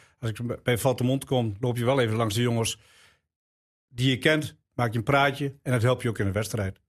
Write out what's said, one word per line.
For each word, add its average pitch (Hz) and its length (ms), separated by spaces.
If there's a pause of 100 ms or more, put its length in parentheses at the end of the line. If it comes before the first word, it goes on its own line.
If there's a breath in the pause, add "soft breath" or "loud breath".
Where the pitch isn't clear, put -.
(200 soft breath)
Als 113 100
ik 120 320
bij 120 160
Valtemont 131 460
kom, 117 360
loop 123 160
je 120 80
wel 135 160
even 110 160
langs 110 180
de 117 80
jongens 117 360 (1080 soft breath)
die 127 220
je 123 80
kent. 156 380 (180)
Maak 120 180
je 120 60
een 107 60
praatje 139 580
en 131 100
dat 123 100
helpt 127 200
je 123 60
ook 107 100
in 104 80
de 95 60
wedstrijd. 101 560